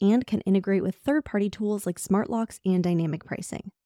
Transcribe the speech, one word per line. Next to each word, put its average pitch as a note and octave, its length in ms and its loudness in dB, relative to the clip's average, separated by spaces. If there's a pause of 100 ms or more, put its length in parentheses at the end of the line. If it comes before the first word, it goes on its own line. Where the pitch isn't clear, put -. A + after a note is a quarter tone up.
and A3 260 4
can G#3 140 -2
integrate F#3+ 420 2
with F#3+ 120 -2
third-party G#3+ 560 0
tools G#3 340 -4
like F3 140 -4
Smart - 320 0
Locks A3+ 340 -4
and F#3 180 2
dynamic E3 440 0
pricing. - 440 -10 (160)